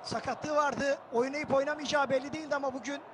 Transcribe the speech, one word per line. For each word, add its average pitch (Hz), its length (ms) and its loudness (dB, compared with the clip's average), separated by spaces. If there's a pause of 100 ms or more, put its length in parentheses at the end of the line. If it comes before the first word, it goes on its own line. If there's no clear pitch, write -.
sakatlığı 254 520 -4
vardı. 277 420 2 (160)
Oynayıp 262 400 2
oynamayacağı 277 560 2
belli 269 240 0
değildi 302 220 -2
ama 277 180 -2
bugün 277 280 -6 (120)